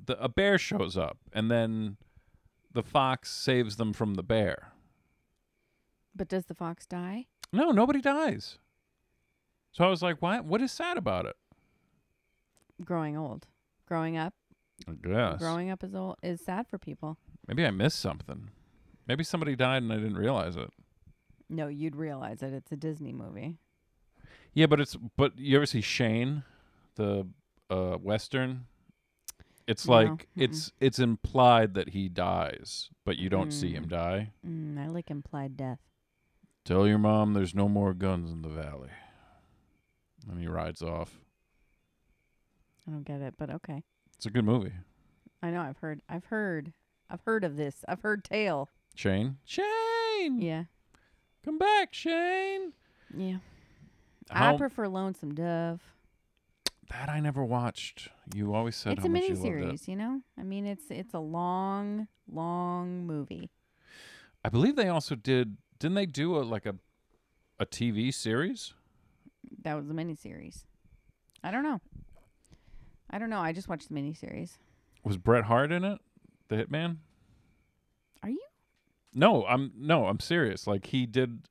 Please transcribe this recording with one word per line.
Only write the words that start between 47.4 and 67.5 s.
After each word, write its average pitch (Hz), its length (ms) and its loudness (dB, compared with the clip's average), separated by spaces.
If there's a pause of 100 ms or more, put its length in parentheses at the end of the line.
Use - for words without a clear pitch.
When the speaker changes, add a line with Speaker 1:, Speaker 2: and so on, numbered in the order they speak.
Speaker 2:
of 151 140 -2
this. 147 300 -4
I've 175 140 -4
heard 208 220 -2
tale. 180 460 0 (260)
Speaker 1:
Shane? 107 500 0
Shane! 440 960 0
Speaker 2:
Yeah. 165 220 -2 (800)
Speaker 1:
Come 311 160 -4
back, 392 340 4
Shane! 370 800 -2 (420)
Speaker 2:
Yeah. 185 220 -4 (920)
Speaker 1:
How 294 260 6
Speaker 2:
I - 20 2
prefer 247 300 -2
Lonesome 185 480 -4
Dove. 170 460 -2 (1080)
Speaker 1:
That 135 200 -8
I 151 100 -2
never 139 240 0
watched. 120 640 -4 (240)
You 104 200 0
always 113 220 0
said - 180 -2
Speaker 2:
It's 98 80 -4
Speaker 1:
how 95 60 2
Speaker 2:
a - 20 2
Speaker 1:
much - 140 2
you 381 120 0
loved - 100 -2
it. 202 60 0
Speaker 2:
miniseries, 165 360 -4
you 190 80 -8
know? 240 260 -4 (180)
I - 40 -8
mean, 196 220 -6
it's, 202 240 -8
it's - 240 -10
a 175 60 -4
long, 190 880 -2 (240)
long 175 720 -4
movie. 156 440 -8 (960)
Speaker 1:
I 110 40 0
believe 160 280 4
they 226 100 4
also 156 280 0
did, 123 420 2 (220)
didn't 170 160 0
they 202 100 2
do 156 320 0
a, 143 60 2
like, 113 220 -4
a, 101 100 -4 (840)